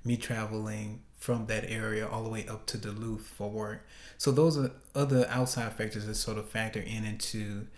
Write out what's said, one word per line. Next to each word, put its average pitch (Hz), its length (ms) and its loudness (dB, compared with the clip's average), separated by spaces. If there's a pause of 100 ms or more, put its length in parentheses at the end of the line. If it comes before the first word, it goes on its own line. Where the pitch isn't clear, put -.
me 120 100 4
traveling 107 840 -4 (160)
from 113 300 0
that 107 220 0
area 110 380 0
all 110 160 -2
the 110 60 -2
way 110 180 -4
up 107 180 -8
to - 120 -4
Duluth 107 500 -4
for 104 220 -4
work. 107 360 -6 (320)
So - 140 4
those 147 260 8
are 135 140 2 (240)
other 135 340 6
outside 123 440 0
factors 107 320 -4
that 107 100 -2
sort 107 220 0
of 107 100 -6
factor 110 320 -2
in 107 240 -2
into, 104 640 -4 (100)